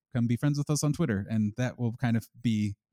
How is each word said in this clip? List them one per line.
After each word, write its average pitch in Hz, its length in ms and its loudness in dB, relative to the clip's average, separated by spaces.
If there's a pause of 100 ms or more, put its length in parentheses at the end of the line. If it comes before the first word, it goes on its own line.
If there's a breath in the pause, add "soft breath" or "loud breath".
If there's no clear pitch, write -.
(140)
come 120 120 2
be 117 120 2
friends 147 200 2
with 143 120 -2
us 151 140 0
on 147 100 2
Twitter, 104 360 0
and 107 280 0
that 127 200 -4
will 117 160 -2
kind 117 240 0
of 110 100 -4 (140)
be, 104 340 0 (180)